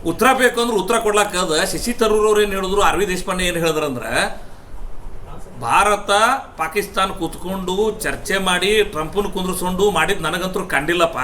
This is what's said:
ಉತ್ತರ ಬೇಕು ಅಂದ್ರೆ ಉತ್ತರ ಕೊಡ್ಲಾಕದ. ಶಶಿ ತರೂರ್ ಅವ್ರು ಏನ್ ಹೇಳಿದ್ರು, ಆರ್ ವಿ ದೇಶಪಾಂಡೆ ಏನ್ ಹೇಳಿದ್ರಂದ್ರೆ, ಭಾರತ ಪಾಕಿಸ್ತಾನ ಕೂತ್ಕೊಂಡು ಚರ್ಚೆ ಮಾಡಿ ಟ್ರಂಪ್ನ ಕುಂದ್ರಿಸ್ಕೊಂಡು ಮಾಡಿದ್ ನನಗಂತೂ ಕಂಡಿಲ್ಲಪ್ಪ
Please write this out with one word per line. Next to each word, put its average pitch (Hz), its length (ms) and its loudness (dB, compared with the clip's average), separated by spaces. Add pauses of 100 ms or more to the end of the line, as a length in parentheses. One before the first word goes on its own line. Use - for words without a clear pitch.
(100)
ಉತ್ತರ 214 180 2 (120)
ಬೇಕು 240 220 4
ಅಂದ್ರೆ 233 200 0
ಉತ್ತರ 233 140 2 (100)
ಕೊಡ್ಲಾಕದ. 190 520 2 (140)
ಶಶಿ - 280 -4
ತರೂರ್ 214 300 4
ಅವ್ರು 208 140 4
ಏನ್ 202 140 -2
ಹೇಳಿದ್ರು, 190 300 0
ಆರ್ 151 120 2
ವಿ 202 120 2
ದೇಶಪಾಂಡೆ 180 380 -2
ಏನ್ 170 140 -2
ಹೇಳಿದ್ರಂದ್ರೆ, 143 480 -2 (1500)
ಭಾರತ 202 480 2 (480)
ಪಾಕಿಸ್ತಾನ 190 500 -2 (120)
ಕೂತ್ಕೊಂಡು 185 540 -4 (280)
ಚರ್ಚೆ 151 340 -2 (120)
ಮಾಡಿ 180 200 2 (240)
ಟ್ರಂಪ್ನ 160 440 -2
ಕುಂದ್ರಿಸ್ಕೊಂಡು 185 480 0 (120)
ಮಾಡಿದ್ 170 300 2
ನನಗಂತೂ 185 340 -2 (140)
ಕಂಡಿಲ್ಲಪ್ಪ 165 500 0